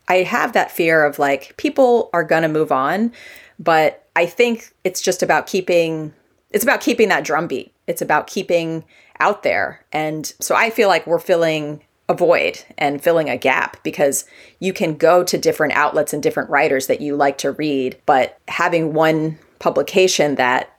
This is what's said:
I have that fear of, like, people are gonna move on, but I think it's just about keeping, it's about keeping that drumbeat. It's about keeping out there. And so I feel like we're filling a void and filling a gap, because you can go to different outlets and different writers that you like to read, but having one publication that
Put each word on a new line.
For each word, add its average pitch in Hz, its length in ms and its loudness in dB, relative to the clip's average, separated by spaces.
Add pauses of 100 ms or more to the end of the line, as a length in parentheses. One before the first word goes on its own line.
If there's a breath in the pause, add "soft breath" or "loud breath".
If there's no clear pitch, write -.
I 185 140 4
have 220 300 -2
that 196 180 0
fear 160 340 2
of, 143 140 -2
like, 139 380 -2
people 254 560 2
are 170 100 0
gonna 160 260 2
move 156 220 0
on, 165 400 0 (480 loud breath)
but 160 460 2 (100)
I 170 100 4
think 233 480 -2 (100)
it's 185 180 -4
just 185 220 -2
about 165 240 0
keeping, 165 640 -2 (380)
it's 208 120 -2
about 247 180 0
keeping 226 280 2
that 156 140 0
drumbeat. 151 500 -6 (140)
It's 165 140 -6
about 156 260 -2
keeping 165 560 -4 (360 soft breath)
out 202 240 0
there. 95 480 -4
And 156 480 -6
so - 160 -2
I 226 140 2
feel 226 180 2
like 170 200 0
we're 165 120 0
filling 156 640 -2 (240)
a 135 60 0
void 156 500 2 (140)
and 147 260 -4
filling 165 260 0
a 127 60 -2
gap, - 480 -2
because 151 400 -2 (360 loud breath)
you 185 120 -2
can 170 240 -4
go 170 300 4
to 175 120 -2
different 156 360 0
outlets 147 400 0
and 151 100 -6
different 147 260 -2
writers 143 380 2
that 127 140 -2
you 143 160 -4
like 143 220 0
to 143 120 -2
read, 135 540 -4
but 135 320 2 (100)
having 165 460 0
one 160 440 0 (220)
publication 156 760 2
that 127 440 0